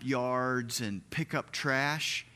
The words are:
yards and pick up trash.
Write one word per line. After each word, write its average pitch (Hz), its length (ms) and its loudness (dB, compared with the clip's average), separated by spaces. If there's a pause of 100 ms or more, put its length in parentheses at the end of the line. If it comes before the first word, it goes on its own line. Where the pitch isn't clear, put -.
yards 127 800 0
and 101 260 -4
pick - 240 -4
up 143 200 -2
trash. 143 840 0